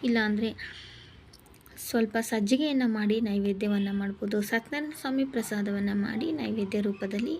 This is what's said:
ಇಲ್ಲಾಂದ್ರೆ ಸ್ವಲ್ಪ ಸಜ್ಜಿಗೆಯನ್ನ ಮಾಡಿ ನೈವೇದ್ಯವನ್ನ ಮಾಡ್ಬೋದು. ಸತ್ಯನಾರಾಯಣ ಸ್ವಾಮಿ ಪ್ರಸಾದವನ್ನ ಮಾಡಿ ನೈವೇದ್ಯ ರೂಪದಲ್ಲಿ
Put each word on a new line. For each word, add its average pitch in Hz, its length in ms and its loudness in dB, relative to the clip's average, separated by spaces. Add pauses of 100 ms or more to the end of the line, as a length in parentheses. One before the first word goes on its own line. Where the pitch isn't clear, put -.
ಇಲ್ಲಾಂದ್ರೆ 220 460 2 (1300)
ಸ್ವಲ್ಪ 226 440 0
ಸಜ್ಜಿಗೆಯನ್ನ 254 640 2
ಮಾಡಿ 214 340 2
ನೈವೇದ್ಯವನ್ನ 202 720 2
ಮಾಡ್ಬೋದು. 196 480 -2
ಸತ್ಯನಾರಾಯಣ 285 560 -2
ಸ್ವಾಮಿ 269 280 0
ಪ್ರಸಾದವನ್ನ 208 680 -2
ಮಾಡಿ 214 380 0
ನೈವೇದ್ಯ 214 500 -2
ರೂಪದಲ್ಲಿ 208 580 -2